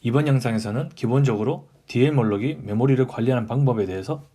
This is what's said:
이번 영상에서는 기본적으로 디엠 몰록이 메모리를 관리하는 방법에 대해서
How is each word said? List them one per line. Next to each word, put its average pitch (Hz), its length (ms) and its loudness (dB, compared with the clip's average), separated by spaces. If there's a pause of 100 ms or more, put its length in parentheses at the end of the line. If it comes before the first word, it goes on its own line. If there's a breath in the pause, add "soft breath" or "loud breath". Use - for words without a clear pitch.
이번 143 220 2
영상에서는 117 640 -2
기본적으로 123 800 0 (160)
디엠 139 300 2
몰록이 110 460 0
메모리를 127 440 2
관리하는 120 400 -2
방법에 117 400 0
대해서 95 480 -8